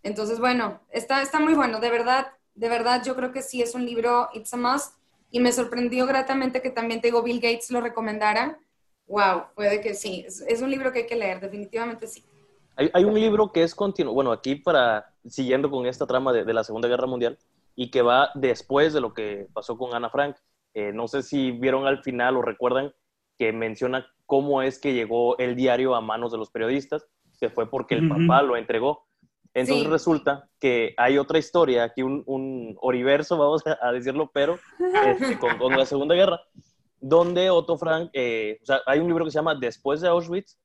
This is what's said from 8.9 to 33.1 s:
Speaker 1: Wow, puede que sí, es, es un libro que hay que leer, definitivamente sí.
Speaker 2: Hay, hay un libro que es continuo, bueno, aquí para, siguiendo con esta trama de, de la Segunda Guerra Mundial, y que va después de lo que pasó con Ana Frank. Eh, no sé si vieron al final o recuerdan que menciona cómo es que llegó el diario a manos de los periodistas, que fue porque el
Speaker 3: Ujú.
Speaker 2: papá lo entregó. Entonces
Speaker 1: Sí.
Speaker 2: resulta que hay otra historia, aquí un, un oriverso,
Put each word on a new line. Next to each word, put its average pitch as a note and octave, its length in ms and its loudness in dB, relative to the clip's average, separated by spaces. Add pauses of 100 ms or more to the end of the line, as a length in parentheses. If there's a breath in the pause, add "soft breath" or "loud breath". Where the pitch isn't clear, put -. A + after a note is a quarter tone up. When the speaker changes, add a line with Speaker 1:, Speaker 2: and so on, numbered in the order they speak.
Speaker 1:
Wow, F#3+ 360 2 (120)
puede G#3 240 0
que G#3 140 -4
sí, F#3 340 -8
es, - 140 -16
es A#3 200 -2
un C4+ 100 -2
libro C4 200 -2
que B3+ 80 -2
hay A#3 60 -4
que A#3 100 -8
leer, F#3+ 240 -4
definitivamente A3 680 -8
sí. - 160 -20 (520)
Speaker 2:
Hay, D3 180 2
hay F3+ 100 6
un G#3 100 4
libro G#3+ 380 4
que - 120 4
es E3 120 0
continuo, G3 380 -2
bueno, C3 180 2
aquí C3 240 -2
para, B2+ 580 2 (140)
siguiendo C3 420 0
con C3 160 -4
esta B2 220 -4
trama B2+ 260 0
de, A2 120 0
de A2+ 80 -2
la A2 100 0
Segunda A2+ 240 -4
Guerra B2 200 0
Mundial, B2 300 -2 (380)
y B2 160 -8
que B2+ 100 2
va B2 340 4
después C#3 580 0
de D3 80 0
lo A2+ 120 -4
que G2+ 400 -8
pasó A2 240 -8
con B2 180 -8
Ana A#2 140 -4
Frank. C#3+ 260 -2 (380)
Eh, G#2 200 -6
no A#2 140 -6
sé C#3 160 -4
si C3 280 -2
vieron C3 360 0
al C#3 160 0
final B2+ 320 0
o B2 60 0
recuerdan B2 500 -2 (460)
que A2 160 0
menciona A2+ 520 -4 (200)
cómo C#3 360 2
es C3+ 180 -2
que C#3 140 -2
llegó A#2+ 440 0
el B2 180 -2
diario B2+ 400 2
a A2+ 60 0
manos A2+ 320 -6
de A2+ 40 -6
los A2 120 -8
periodistas, C3+ 560 -4 (340)
que A#2 100 -2
fue A2+ 200 -4
porque - 260 -4
el D#3+ 160 2
Speaker 3:
Ujú. D#3+ 160 2
Speaker 2:
papá C#3 140 6
lo B2+ 160 2
entregó. A#2 500 -2 (460)
Entonces C3 320 2
Speaker 1:
Sí. D#3 60 -2
Speaker 2:
resulta D3+ 560 0 (140)
que A#2+ 340 2
hay B2+ 220 4
otra C#3 200 0
historia, C#3+ 460 2
aquí A#2 200 -4
un, C3+ 220 -4
un C3 560 -8
oriverso, C#3 560 2